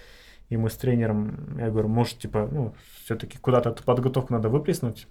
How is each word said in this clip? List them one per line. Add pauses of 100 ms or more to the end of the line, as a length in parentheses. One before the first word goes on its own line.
(500)
И
мы
с
тренером,
я
говорю,
может,
типа,
ну, (300)
все-таки
куда-то
эту
подготовку
надо
выплеснуть.